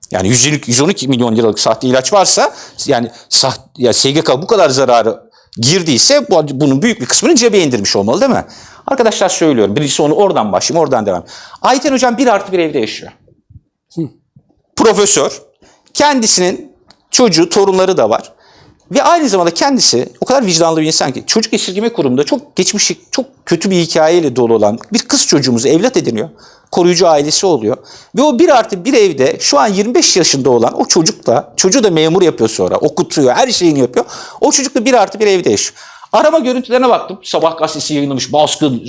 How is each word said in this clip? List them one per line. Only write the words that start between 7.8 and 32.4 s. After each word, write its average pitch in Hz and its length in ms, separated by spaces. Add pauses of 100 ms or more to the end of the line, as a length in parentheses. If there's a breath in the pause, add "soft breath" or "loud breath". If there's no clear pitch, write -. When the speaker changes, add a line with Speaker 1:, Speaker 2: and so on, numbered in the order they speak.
Speaker 1:
olmalı 113 240
değil 262 120
mi? - 140 (400 loud breath)
Arkadaşlar 214 420
söylüyorum, 120 480
birincisi 147 260
onu 151 120
oradan 151 380
başlayayım, 139 300
oradan 127 240
devam. 90 180 (380 loud breath)
Ayten 269 300
hocam 240 260
bir 262 80
artı 196 260
bir 185 60
evde 151 200
yaşıyor. - 340 (840)
Speaker 2:
Hı. 170 80 (760)
Speaker 1:
Profesör, 196 680 (520 soft breath)
kendisinin 226 800 (380)
çocuğu, 175 380
torunları 190 480
da 117 140
var. - 220 (580 soft breath)
Ve 247 120
aynı 311 260
zamanda 175 260
kendisi 226 540 (120)
o - 40
kadar 254 220
vicdanlı 165 340
bir 156 60
insan 160 260
ki 113 140
çocuk 220 280
esirgeme 208 380
kurumunda 143 320
çok - 320
geçmişi, 190 440 (100)
çok 262 160 (200)
kötü 185 240
bir 185 60
hikayeyle 160 600
dolu 117 180
olan 107 240 (140)
bir - 60
kız - 280
çocuğumuzu 127 420
evlat 185 280
ediniyor. 117 320 (420 soft breath)
Koruyucu 175 380
ailesi 151 380
oluyor. 120 300 (400 loud breath)
Ve 240 60
o 285 160
bir 349 100
artı 220 360
bir 262 100
evde 170 460
şu - 180
an 269 80
yirmi 208 280
beş - 220
yaşında 139 340
olan 120 300
o 254 40
çocukla, - 720
çocuğu 208 280
da 202 60
memur 160 320
yapıyor 117 280